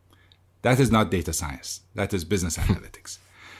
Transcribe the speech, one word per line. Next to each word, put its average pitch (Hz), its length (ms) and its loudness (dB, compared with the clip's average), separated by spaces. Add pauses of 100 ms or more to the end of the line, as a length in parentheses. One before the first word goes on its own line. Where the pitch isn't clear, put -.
(640)
That 123 180 4
is 113 100 4
not 110 180 4
data 87 220 0
science. - 480 -8 (160)
That 101 180 -2
is 87 120 -4
business 85 320 -2
<laughs> - 80 0
analytics. - 540 -4 (400)